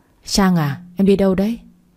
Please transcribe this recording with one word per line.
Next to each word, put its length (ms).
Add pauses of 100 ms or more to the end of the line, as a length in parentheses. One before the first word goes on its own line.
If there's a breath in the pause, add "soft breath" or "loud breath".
(240)
Trang 320
à, 240 (160)
em 100
đi 100
đâu 180
đấy?" 240 (380)